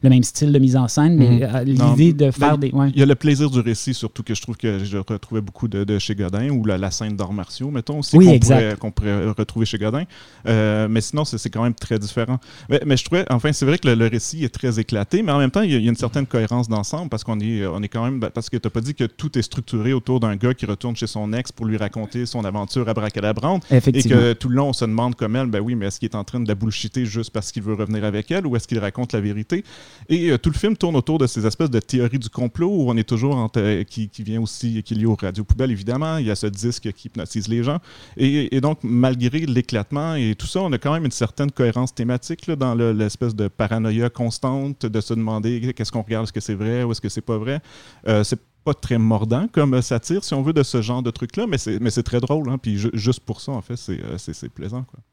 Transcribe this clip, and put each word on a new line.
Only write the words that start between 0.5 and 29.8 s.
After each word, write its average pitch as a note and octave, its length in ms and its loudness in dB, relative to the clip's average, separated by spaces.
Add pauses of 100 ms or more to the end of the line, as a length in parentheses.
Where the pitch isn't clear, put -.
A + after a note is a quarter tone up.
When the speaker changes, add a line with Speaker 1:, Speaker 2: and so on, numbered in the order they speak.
Speaker 1:
de C#3+ 60 6
mise C3 180 6
en B2+ 100 2
scène, D#3 300 4
mais, B2 120 8
Speaker 2:
Mhm. A#2+ 140 6
Speaker 1:
euh, B2 220 -2 (100)
Speaker 3:
Non, C#3 200 6
Speaker 1:
l'idée D#3+ 180 8
de D3 120 4
Speaker 3:
ben, C3+ 60 4
Speaker 1:
faire C#3+ 260 4
des, C#3 140 0
ouais. C#3 220 4
Speaker 3:
il C#3 60 2
y C#3 40 8
a - 20 8
le C#3 100 6
plaisir D3 340 2
du C3 100 2
récit, A#2 340 -2
surtout A2+ 300 -8
que A2+ 100 -4
je - 80 -6
trouve A2+ 160 -8
que G2+ 260 -2
je G2+ 140 -4
retrouvais G#2+ 440 -4
beaucoup G2+ 260 -6
de, G2 160 -2
de G2+ 160 0
chez G#2 160 -4
Godin, G2+ 360 -2
ou B2 140 0
la, G2 120 0
la F#2+ 140 -2
scène G#2+ 260 -6
d'arts F#2+ 160 -4
martiaux, G#2 380 -8
mettons, D3 280 -6
aussi, C#3 180 0
Speaker 1:
Oui, F#3 100 12
Speaker 3:
qu'on E3+ 60 10
Speaker 1:
exact. A2+ 280 8
Speaker 3:
pourrait, G#2+ 160 0
qu'on G#2+ 140 -6
pourrait G#2 380 0
retrouver A2 360 -2
chez G#2+ 120 -6
Godin. A2 260 -2 (440)
Euh, G#2+ 420 2
mais A2+ 120 2
sinon, D3+ 240 -2
c'est, A#2 120 -6
c'est A2 120 -6
quand A2 140 -2
même A#2+ 100 2
très - 260 -2
différent. A#2 400 -2 (300)
Mais, C#3 160 4
mais C3+ 120 4
je - 80 -2
trouvais, F3+ 240 0
enfin, B2+ 240 2
c'est C#3 120 0
vrai D3+ 120 4
que - 100 0
le, A#2+ 80 6
le A2+ 120 4
récit A#2+ 360 -2
est B2 100 0
très A#2 260 -2
éclaté, A2 420 0
mais F#3 100 0
en C#3+ 80 4
même C3 120 4
temps, G3+ 100 2
il G3 100 2
y C#3 40 2
a, - 20 4
il A2 60 2
y A#2 40 4
a - 20 4
une A#2 60 2
certaine B2+ 300 -2
cohérence A#2+ 440 0
d'ensemble, A#2+ 400 -4
parce A2 140 -6
qu'on A2 160 -4
est, G#2 260 -2
on F#2 160 -4
est G#2 80 -4
quand A2+ 140 -4
même, C3 160 -2 (120)
parce - 180 -8
que B2 80 -4
t'as A2 120 -2
pas A#2+ 120 -4
dit C#3 120 -6
que - 120 -2
tout - 320 -6
est A#2+ 40 2
structuré A#2+ 520 -2
autour C3 260 0
d'un G#2+ 160 0
gars A#2+ 180 0
qui - 120 -6
retourne A2+ 300 -4
chez A#2 120 -6
son G#2+ 260 -4
ex B2 180 -6
pour - 140 -8
lui A2 120 0
raconter G#2+ 480 -4
son A#2 200 -6
aventure G#2 440 -4
abracadabrante, G#2+ 840 -2
et C#3 40 4
Speaker 1:
Effectivement. B2 420 4
Speaker 3:
que A#2+ 160 4
tout B2 160 -6
le B2 60 0
long, C#3 140 2
on C3 40 -2
se B2 120 -2
demande A#2 300 -2
comme A2 200 -4
elle, C3 120 -2
ben G#2+ 120 -2
oui, A#2 160 -4
mais G2+ 120 -4
est-ce G2 120 -8
qu'il A2+ 100 -4
est - 60 -10
en G2+ 80 -6
train B2 160 -8
de A#2 80 -2
la G#2 80 0
bullshiter A2 500 -4
juste A2+ 260 -6
parce G#2+ 200 -8
qu'il A2 120 -8
veut G#2+ 100 -2
revenir G#2 320 -2
avec G#2 260 -4
elle, F#3 160 -2
ou A#2+ 80 -2
est-ce A2+ 120 -2
qu'il A#2 120 -2
raconte G#2 340 -4
la A2 80 -2
vérité ? G#2 420 -4 (440)